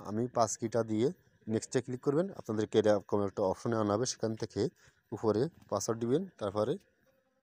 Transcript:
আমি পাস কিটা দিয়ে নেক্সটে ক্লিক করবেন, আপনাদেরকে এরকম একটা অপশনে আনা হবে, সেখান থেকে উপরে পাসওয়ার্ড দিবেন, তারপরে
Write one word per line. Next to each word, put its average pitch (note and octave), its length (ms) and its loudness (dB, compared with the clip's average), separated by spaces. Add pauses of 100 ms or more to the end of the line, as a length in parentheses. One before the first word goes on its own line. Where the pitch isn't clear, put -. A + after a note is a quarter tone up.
আমি G#2+ 140 -2 (140)
পাস A2+ 140 4 (100)
কিটা A#2 200 0 (100)
দিয়ে A2 160 2 (400)
নেক্সটে A2 380 -2
ক্লিক B2 220 -8
করবেন, D#3 200 2 (120)
আপনাদেরকে G#2+ 420 -2
এরকম G#2 460 4
একটা G#2 220 -4
অপশনে A2+ 320 -2
আনা G#2 140 2
হবে, A#2+ 160 0
সেখান A2+ 200 -4 (100)
থেকে G#2 200 -4 (540)
উপরে G#2+ 260 2 (300)
পাসওয়ার্ড G#2 320 -2
দিবেন, C3 180 2 (180)
তারপরে G#2+ 340 0 (680)